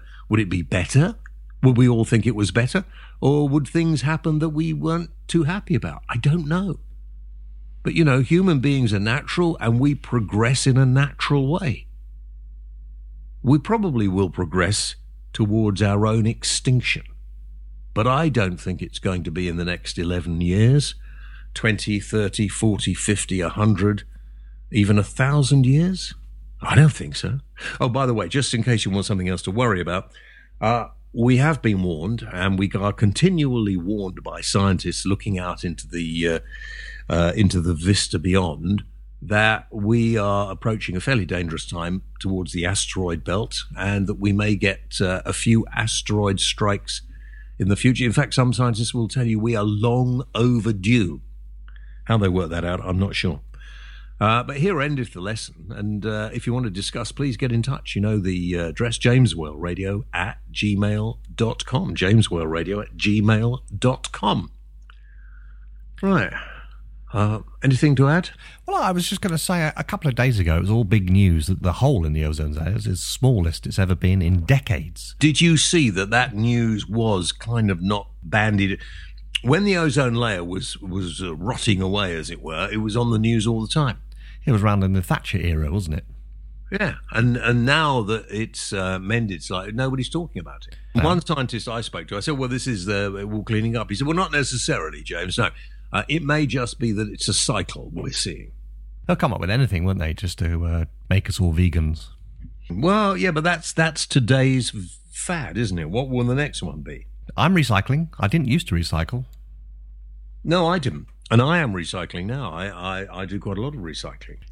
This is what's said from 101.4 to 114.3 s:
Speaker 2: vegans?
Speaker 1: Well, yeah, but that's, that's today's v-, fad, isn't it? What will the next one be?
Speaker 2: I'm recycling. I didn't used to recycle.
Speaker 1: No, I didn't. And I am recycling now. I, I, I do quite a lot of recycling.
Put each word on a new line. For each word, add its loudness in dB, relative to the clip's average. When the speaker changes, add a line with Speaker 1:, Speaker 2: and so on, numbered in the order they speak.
Speaker 2:
vegans? 2
Speaker 1:
Well, 2
yeah, 2
but 0
that's, -2
that's 0
today's 4
v-, -10
fad, -6
isn't -2
it? -6
What -2
will 0
the 2
next -2
one -8
be? -14
Speaker 2:
I'm 6
recycling. 4
I 2
didn't 2
used 0
to 0
recycle. -2
Speaker 1:
No, 4
I 2
didn't. -4
And 6
I 4
am 0
recycling -6
now. -4
I, -6
I, -8
I -6
do -6
quite -6
a -4
lot -6
of -10
recycling. -12